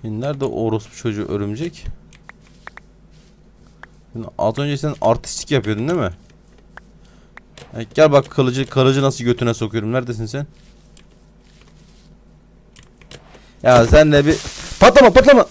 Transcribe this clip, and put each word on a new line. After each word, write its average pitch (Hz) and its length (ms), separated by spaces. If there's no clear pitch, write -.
E, 113 60
nerede 139 240
o 113 200
orospu 110 300
çocuğu 107 320
örümcek? 104 580
Şimdi 113 140
az 110 220
önce 143 180
sen 147 240
artistlik - 500
yapıyordun 107 360
değil 175 120
mi? 95 120
E, 113 160
gel 156 180
bak 139 180
kılıcı, 131 400
kılıcı 135 320
nasıl 127 220
götüne 120 300
sokuyorum. 110 400
Neredesin 120 320
sen? 143 220
Ya 123 220
sen 151 260
de 143 140
bir... 156 120
Patlama, 226 340
patlama. 262 380